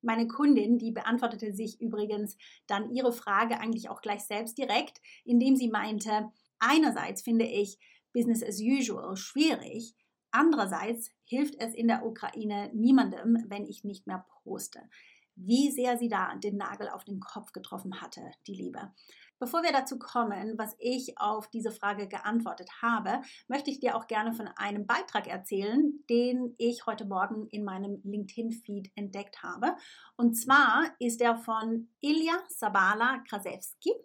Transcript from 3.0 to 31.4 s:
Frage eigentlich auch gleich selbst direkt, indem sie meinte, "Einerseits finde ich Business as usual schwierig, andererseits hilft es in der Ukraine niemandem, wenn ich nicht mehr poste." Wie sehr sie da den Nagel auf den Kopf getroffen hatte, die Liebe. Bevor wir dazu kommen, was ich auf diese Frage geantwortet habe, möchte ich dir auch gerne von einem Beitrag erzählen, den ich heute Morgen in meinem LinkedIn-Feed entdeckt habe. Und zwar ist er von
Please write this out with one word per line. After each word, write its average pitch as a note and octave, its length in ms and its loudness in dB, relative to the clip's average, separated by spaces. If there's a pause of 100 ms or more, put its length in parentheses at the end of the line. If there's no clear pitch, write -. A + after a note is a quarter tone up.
Frage A3+ 460 0
eigentlich A3+ 320 -4
auch - 100 -12
gleich G#3 200 -4
selbst A3 360 -6
direkt, B3+ 420 -2 (260)
indem B3 320 6
sie B3 120 0
meinte, G#3+ 600 -2 (260)
"Einerseits B3+ 640 4
finde A3+ 240 2
ich G3+ 320 -2 (360)
Business A#3 280 2
as G3 180 -4
usual A3+ 560 0
schwierig, B3 800 -2 (380)
andererseits A3+ 800 2 (120)
hilft C#4 360 -2
es A3+ 160 -6
in A#3 120 2
der - 160 2
Ukraine G#3 680 -6
niemandem, A#3 760 4
wenn G3+ 200 -8
ich - 160 -16
nicht G3+ 240 -8
mehr F#3+ 180 -8 (180)
poste." - 360 -10 (560)
Wie A#3+ 340 4
sehr B3 280 0
sie A#3+ 100 -2
da G3 280 -2
den G3+ 220 -4
Nagel G3+ 320 -8
auf - 140 -12
den G3 160 -10
Kopf - 320 -14
getroffen - 500 -12
hatte, - 300 -14 (160)
die G3+ 80 -10
Liebe. F#3 360 -10 (480)
Bevor E4 240 -2
wir E4+ 80 4
dazu C4+ 260 0
kommen, A3 600 -4
was G#3+ 220 -6
ich B3+ 380 -4
auf G#3+ 320 -2
diese A3 220 -4
Frage G3+ 360 -4
geantwortet G#3 640 -4 (120)
habe, A3+ 400 0 (260)
möchte C#4+ 220 -2
ich C4+ 100 -6
dir A#3+ 160 0
auch A3+ 120 -4
gerne A3 260 0
von A3 140 -6
einem G3+ 380 -4
Beitrag A#3 420 0
erzählen, G#3 840 0
den B3 480 2
ich A#3+ 300 -2
heute A3 180 -6
Morgen G3+ 420 -2
in G#3 160 -6
meinem G3 400 -6
LinkedIn-Feed G#3 920 -6
entdeckt G3+ 460 -10
habe. G3+ 360 -2 (400)
Und A#3 160 6
zwar C4 500 6 (160)
ist A#3 220 0
er A#3 160 6
von A3+ 520 -2 (120)